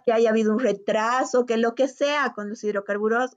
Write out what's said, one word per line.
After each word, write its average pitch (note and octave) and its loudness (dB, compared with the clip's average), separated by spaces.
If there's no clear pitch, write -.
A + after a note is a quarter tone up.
que A#3 4
haya A3+ 2
habido A3 2
un G#3+ 0
retraso, A#3 0
que A3+ -2
lo A#3 0
que B3+ 0
sea C#4+ -2
con G#3 -10
los G#3 -10
hidrocarburos, G#3 -2